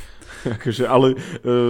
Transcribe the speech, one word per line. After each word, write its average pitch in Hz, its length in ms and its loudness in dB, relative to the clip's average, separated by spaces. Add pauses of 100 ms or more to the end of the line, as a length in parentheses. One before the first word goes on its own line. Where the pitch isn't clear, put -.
(120)
<laughs> - 440 -10
Akože, 113 280 -4
ale, 131 320 4 (220)
e, 123 140 -4 (180)